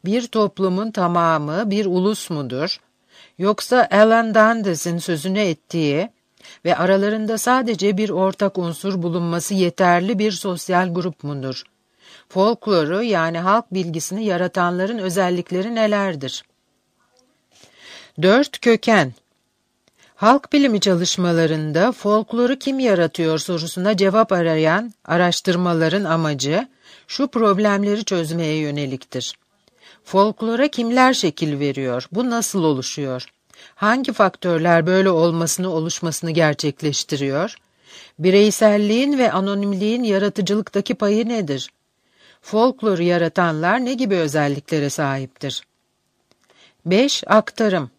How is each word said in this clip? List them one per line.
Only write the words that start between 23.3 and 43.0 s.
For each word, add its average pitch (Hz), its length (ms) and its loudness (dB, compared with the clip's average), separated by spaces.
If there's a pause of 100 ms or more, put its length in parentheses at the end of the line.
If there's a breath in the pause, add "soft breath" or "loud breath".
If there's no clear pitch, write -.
sorusuna 180 580 -2
cevap 196 360 2
arayan 165 640 0 (100)
araştırmaların 175 1000 0
amacı 160 640 -2 (380 soft breath)
şu 277 220 -4
problemleri 202 760 0
çözmeye 160 520 -2
yöneliktir. 143 760 -6 (720 soft breath)
Folklora 220 640 0
kimler 254 460 2
şekil 151 460 -2
veriyor? 131 520 -4
Bu 240 180 -2
nasıl 202 340 -2
oluşuyor? 131 600 -4 (480 loud breath)
Hangi 247 380 -2
faktörler 170 760 2
böyle 190 240 4
olmasını, 170 600 0
oluşmasını 165 600 -4
gerçekleştiriyor? 147 1200 -2 (640 loud breath)
Bireyselliğin 208 1000 4
ve 254 140 2
anonimliğin 202 680 -2
yaratıcılıktaki 202 920 -2
payı 214 340 0
nedir? 156 420 -4 (720 soft breath)
Folkloru 220 600 0